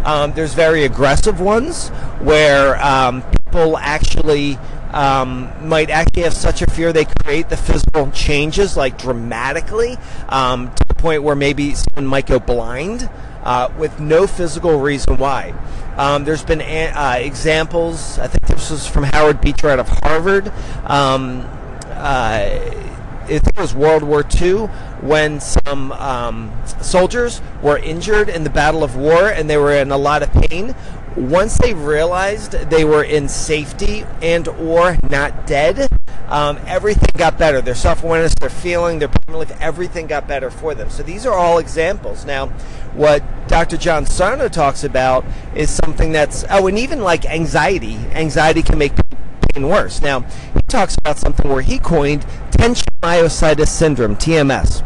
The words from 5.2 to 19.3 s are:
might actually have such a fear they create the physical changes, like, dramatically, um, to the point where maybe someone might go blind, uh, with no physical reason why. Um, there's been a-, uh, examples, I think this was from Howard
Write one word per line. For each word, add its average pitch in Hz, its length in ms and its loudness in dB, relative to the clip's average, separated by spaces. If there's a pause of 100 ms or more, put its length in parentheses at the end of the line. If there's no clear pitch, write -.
might 156 300 0
actually 165 320 4
have 156 120 2
such - 280 0
a - 80 6
fear 165 220 0
they 156 120 2
create 151 440 2
the 165 80 -2
physical 147 560 2
changes, 156 640 0
like, 135 200 -2
dramatically, 131 1000 -4 (300)
um, 127 480 -2
to - 100 2
the - 80 4
point 156 300 0
where 147 100 0
maybe 139 400 -2
someone - 320 2
might 135 200 0
go 135 120 2
blind, 123 720 -4 (320)
uh, 123 340 -2
with 156 220 -6
no 156 280 2
physical 165 520 -2
reason 139 380 0
why. 117 360 0 (440)
Um, 143 280 -2
there's 151 200 -4
been 160 160 -2
a-, 156 300 -4
uh, 143 240 -2
examples, 156 1040 -2
I 127 100 0
think - 180 2
this - 240 2
was 147 160 -6
from 143 180 0
Howard 151 360 2